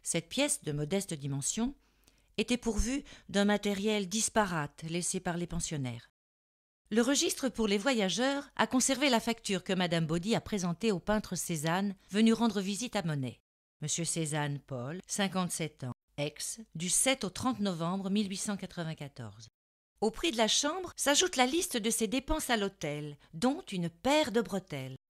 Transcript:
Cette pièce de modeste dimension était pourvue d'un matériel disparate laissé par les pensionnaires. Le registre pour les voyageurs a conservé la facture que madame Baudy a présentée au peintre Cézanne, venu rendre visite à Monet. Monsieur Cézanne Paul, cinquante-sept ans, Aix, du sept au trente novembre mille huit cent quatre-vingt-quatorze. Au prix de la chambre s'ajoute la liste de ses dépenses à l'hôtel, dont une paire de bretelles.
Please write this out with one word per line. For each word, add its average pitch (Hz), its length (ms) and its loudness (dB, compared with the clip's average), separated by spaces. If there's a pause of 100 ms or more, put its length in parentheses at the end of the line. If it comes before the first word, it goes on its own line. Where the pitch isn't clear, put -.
Cette - 260 -4
pièce 285 340 0
de 151 80 -4
modeste 151 420 -2
dimension 143 640 -4 (600)
était 220 180 2
pourvue 233 480 0 (240)
d'un 196 160 2
matériel 202 640 2
disparate 180 760 0
laissé 170 360 -2
par 180 160 -4
les 175 120 -2
pensionnaires. 139 640 -6 (840)
Le 214 100 4
registre 277 480 2
pour 226 180 0
les 202 100 4
voyageurs 240 760 2
a 226 120 4
conservé 262 420 2
la 233 100 6
facture 208 460 -2
que 190 80 0
madame 175 340 2
Baudy 175 260 0
a 180 80 4
présentée 185 520 0
au 170 60 0
peintre 208 360 -2
Cézanne, 170 580 -2 (160)
venu 226 220 6
rendre 214 300 2
visite 202 340 -4
à 202 80 0
Monet. 135 380 -4 (400)
Monsieur 156 240 -4
Cézanne 147 540 -2
Paul, 139 480 -8
cinquante-sept 180 760 -2
ans, 123 100 -6 (240)
Aix, 147 180 -2 (380)
du 165 140 -6
sept 262 380 2
au 185 40 -2
trente 233 300 -2
novembre 185 500 0
mille 202 200 2
huit 190 80 -6
cent 202 180 -4
quatre-vingt-quatorze. 147 920 -10 (520)
Au 220 100 2
prix 330 200 -2
de 220 60 -4
la 220 120 4
chambre 330 480 0
s'ajoute 285 400 2
la 247 80 6
liste 285 320 0
de 214 120 0
ses 226 160 0
dépenses 262 440 -2
à 240 80 4
l'hôtel, 151 600 -4 (160)
dont 254 280 0 (100)
une 175 180 -2
paire 285 440 2
de 233 80 4
bretelles. 139 560 -6 (120)